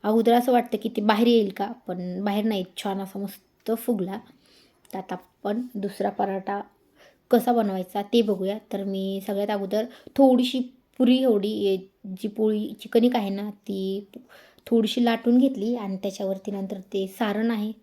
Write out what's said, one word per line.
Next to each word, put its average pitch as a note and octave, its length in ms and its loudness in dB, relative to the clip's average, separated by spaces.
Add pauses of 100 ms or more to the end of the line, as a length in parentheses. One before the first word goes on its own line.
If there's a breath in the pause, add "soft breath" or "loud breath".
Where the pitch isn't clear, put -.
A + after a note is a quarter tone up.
अगोदर A3 300 4
असं B3 200 4
वाटतं A#3+ 300 2
की A3+ 60 -4
ते G#3+ 140 -4
बाहेर G#3+ 240 4
येईल A3+ 240 4
का, G3 160 -6
पण F3+ 580 -8
बाहेर G#3 200 0
नाही, G3+ 200 -2 (120)
छान G3 240 -6
असा G3 180 -10
मस्त - 600 -10
फुगला. G3 400 -4 (720 soft breath)
तर G3 60 -8
आता F#3 160 -10
आपण G#3 480 -6 (120)
दुसरा G3+ 360 -4
पराठा G3+ 500 -4 (680 soft breath)
कसा B3 220 4
बनवायचा G3+ 500 0
ते A#3 200 2
बघूया. G3+ 360 -2 (140)
तर G3 120 -6
मी G3 420 -4
सगळ्यात G#3 240 -2
अगोदर G#3 340 -2 (320 loud breath)
थोडीशी B3+ 440 6 (380)
पुरी B3+ 200 6
एवढी, G#3+ 340 2 (120)
ए, G3 120 2 (300)
जी F#3+ 220 -8
पोळीची G#3+ 600 -4
कणिक B3 280 4
आहे G3+ 120 -2
ना, G3+ 220 -6
ती G3 560 -6 (600 soft breath)
थोडीशी A3+ 380 2
लाटून A#3 340 4
घेतली B3 380 2
आणि G3 200 -6
त्याच्यावरती F#3+ 540 -6
नंतर G3 300 -6
ते F#3+ 260 -4
सारण G#3+ 440 -2
आहे G#3+ 220 -4 (100)